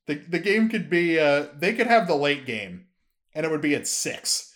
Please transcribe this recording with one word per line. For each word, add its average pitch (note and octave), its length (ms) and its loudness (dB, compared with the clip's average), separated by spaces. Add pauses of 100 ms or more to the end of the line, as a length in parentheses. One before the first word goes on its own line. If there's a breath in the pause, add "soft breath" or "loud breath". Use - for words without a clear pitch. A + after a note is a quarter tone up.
The, D3 80 -4
the E3+ 240 -6
game G#3 300 2
could F#3+ 200 -4
be, E3+ 300 2
uh, D3 360 4
they F3 180 -2
could A3+ 120 0
have A#3 220 4
the E3+ 80 2
late C#3+ 320 0
game, G2+ 400 -10 (480)
and D#3 100 -4
it D#3+ 60 -2
would D3+ 100 -2
be D3 140 2
at - 120 -6
six, - 680 -6